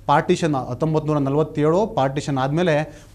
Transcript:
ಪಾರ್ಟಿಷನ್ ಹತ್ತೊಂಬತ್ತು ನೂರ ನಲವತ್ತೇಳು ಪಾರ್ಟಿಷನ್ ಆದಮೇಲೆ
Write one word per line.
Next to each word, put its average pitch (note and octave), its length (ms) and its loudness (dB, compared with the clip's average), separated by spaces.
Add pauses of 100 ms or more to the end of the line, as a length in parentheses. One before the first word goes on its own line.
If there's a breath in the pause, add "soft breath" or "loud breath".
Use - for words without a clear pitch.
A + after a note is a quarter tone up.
ಪಾರ್ಟಿಷನ್ D#3 500 2
ಹತ್ತೊಂಬತ್ತು D3 580 -2
ನೂರ D3+ 40 2
ನಲವತ್ತೇಳು D3+ 720 0
ಪಾರ್ಟಿಷನ್ C#3 500 -2
ಆದಮೇಲೆ D3+ 640 0 (120)